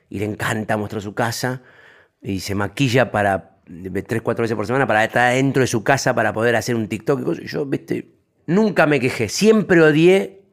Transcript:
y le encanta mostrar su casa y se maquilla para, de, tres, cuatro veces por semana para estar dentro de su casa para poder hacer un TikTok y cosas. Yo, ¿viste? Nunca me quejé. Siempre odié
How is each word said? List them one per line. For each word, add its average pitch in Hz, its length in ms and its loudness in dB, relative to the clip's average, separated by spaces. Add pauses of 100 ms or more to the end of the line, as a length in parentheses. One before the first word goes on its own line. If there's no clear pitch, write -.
y 98 100 -10
le 107 60 -4
encanta 110 500 -4
mostrar 104 260 -6
su 101 120 -10
casa 123 480 -4 (600)
y 95 200 -6
se 98 140 -6
maquilla 117 560 0
para, 101 540 -2
de, 90 360 -8
tres, 113 200 -6
cuatro 117 200 -4
veces 113 160 -2
por 104 100 -6
semana 127 180 0
para 110 200 2
estar 123 280 2
dentro 131 280 2
de 120 60 2
su 107 180 -2
casa 135 280 0
para 110 200 0
poder 117 240 0
hacer 117 180 -2
un 110 140 -4
TikTok 123 320 -4
y - 20 -8
cosas. - 220 -6
Yo, 151 200 -6
¿viste? - 500 -8 (320)
Nunca 180 380 2
me 147 140 2
quejé. 113 300 -2
Siempre 196 520 4
odié 170 600 4 (120)